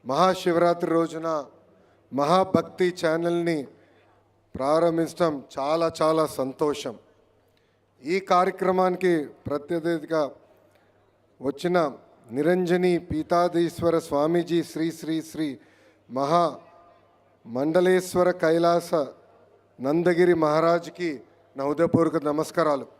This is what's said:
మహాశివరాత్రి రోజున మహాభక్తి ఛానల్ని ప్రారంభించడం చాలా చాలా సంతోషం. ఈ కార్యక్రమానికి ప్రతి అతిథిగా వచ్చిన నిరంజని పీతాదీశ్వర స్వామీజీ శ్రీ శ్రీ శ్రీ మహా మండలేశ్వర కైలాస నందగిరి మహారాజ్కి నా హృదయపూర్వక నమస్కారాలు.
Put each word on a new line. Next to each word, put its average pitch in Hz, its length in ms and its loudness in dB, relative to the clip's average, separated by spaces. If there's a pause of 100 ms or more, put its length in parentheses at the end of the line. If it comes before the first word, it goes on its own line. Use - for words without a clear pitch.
మహాశివరాత్రి 175 840 2
రోజున 160 540 -2 (680)
మహాభక్తి 180 800 0 (100)
ఛానల్ని 170 640 0 (880)
ప్రారంభించడం 160 880 0 (160)
చాలా 160 320 -2 (100)
చాలా 156 240 2
సంతోషం. 135 760 -6 (1040)
ఈ 180 160 -2
కార్యక్రమానికి 185 1040 2
ప్రతి 143 500 -6
అతిథిగా 160 560 -2 (1120)
వచ్చిన 143 520 0 (380)
నిరంజని 180 680 2
పీతాదీశ్వర 165 1040 0
స్వామీజీ 160 640 0
శ్రీ 160 280 -4
శ్రీ 156 300 -6
శ్రీ 147 380 -8 (520)
మహా 143 480 0 (880)
మండలేశ్వర 180 840 2
కైలాస 170 600 2 (880)
నందగిరి 170 520 2
మహారాజ్కి 165 880 0 (360)
నా 135 60 -6
హృదయపూర్వక 160 600 2
నమస్కారాలు. 147 640 -2 (140)